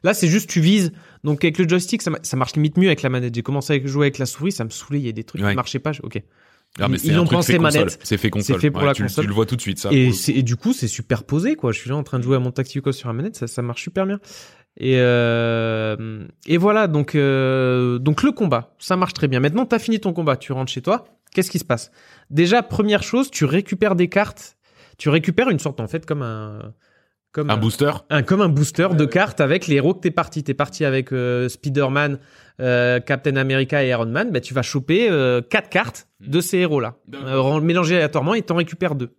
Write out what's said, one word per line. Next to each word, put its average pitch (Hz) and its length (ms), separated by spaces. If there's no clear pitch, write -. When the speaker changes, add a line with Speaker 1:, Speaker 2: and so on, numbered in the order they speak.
Speaker 1:
Là, 175 120
c'est 170 120
juste 202 220
tu 175 100
vises. 180 320
Donc 147 220
avec 156 140
le 170 100
joystick, 180 320
ça - 80
ma-, 151 140
ça - 120
marche 131 200
limite 151 220
mieux 185 100
avec 160 160
la 135 60
manette. 123 260
J'ai 117 80
commencé 139 380
à 139 60
jouer 143 200
avec 135 100
la 135 80
souris, 175 260
ça 123 140
me 110 40
saoulait, - 300
il 135 60
y 117 40
a 110 40
des 110 100
trucs - 200
Speaker 2:
Ouais. 101 80
Speaker 1:
qui 101 40
marchaient 127 240
pas. 156 140
Je, - 80
ok. - 200
Speaker 2:
Ah, 104 100
mais - 80
Speaker 1:
Ils, - 20
Speaker 2:
c'est 156 80
Speaker 1:
ils 156 60
Speaker 2:
un 160 40
Speaker 1:
l'ont 175 60
Speaker 2:
truc 170 140
Speaker 1:
pensé 175 160
Speaker 2:
fait 180 40
console. 151 220
Speaker 1:
manette. - 240
Speaker 2:
C'est 107 140
fait 107 120
console. 101 280
Speaker 1:
C'est 87 40
fait 147 100
pour 95 100
Speaker 2:
Ouais, 143 60
Speaker 1:
la 139 60
Speaker 2:
tu - 100
le, - 40
Speaker 1:
console. - 160
Speaker 2:
tu 104 60
le - 40
vois 113 120
tout 123 100
de 117 60
suite, 98 180
ça, 101 140
Speaker 1:
Et 131 100
Speaker 2:
pour 123 80
le - 20
Speaker 1:
c'est, 107 200
Speaker 2:
coup. 127 60
Speaker 1:
et 127 40
du 120 140
coup, 240 160
c'est 123 160
super 117 340
posé, 202 320
quoi. 127 160
Je - 80
suis 120 100
là 139 60
en 147 80
train 131 160
de 120 60
jouer 131 100
à 127 40
mon 127 120
tactical 135 420
sur 127 140
la 117 60
manette, 160 240
ça, 117 100
ça 123 140
marche 120 200
super 190 240
bien. 202 140
Et, 131 180
euh, 113 1300
et 165 120
voilà, 208 300
donc, 147 280
euh, 131 840
donc 139 240
le 285 100
combat, 135 460
ça - 180
marche 185 180
très 151 140
bien. 131 120
Maintenant, 160 260
t'as 233 140
fini 220 200
ton 190 140
combat, 151 240
tu - 140
rentres 131 200
chez 123 120
toi. 220 220
Qu'est-ce 185 160
qui - 80
se - 80
passe ? - 240
Déjà, 175 320
première 208 400
chose, 269 300
tu - 140
récupères 190 500
des 175 120
cartes. - 480
Tu 151 100
récupères 165 400
une 170 80
sorte, 139 220
en 110 80
fait, 160 180
comme 147 160
un, 107 520
comme 151 180
Speaker 2:
Un 107 60
Speaker 1:
un - 20
Speaker 2:
booster ? 110 340
Speaker 1:
un, 151 100
comme 190 200
un 180 80
booster 147 400
de 180 40
Speaker 3:
Ouais, 151 80
ouais. 143 80
Speaker 1:
cartes 190 320
avec 160 240
les 151 120
héros 160 180
que 185 60
t'es 180 100
parti. 156 320
T'es 139 100
parti 143 320
avec, 131 260
euh, 123 380
Spider-Man, 139 680
euh, 123 380
Captain 135 360
America 135 480
et 131 60
Iron 117 160
Man. 156 260
Bah, 139 100
tu - 120
vas 131 80
choper, 165 480
euh, 127 320
quatre - 280
cartes 190 340
Speaker 2:
Hmm. 117 120
Speaker 1:
de 170 100
ces 180 160
héros-là, 143 380
Speaker 2:
D'accord. 135 200
Speaker 1:
euh, 135 140
ran-, 147 200
mélangés 170 340
aléatoirement, 156 380
et 226 80
t'en 170 140
récupères 170 400
deux. 123 240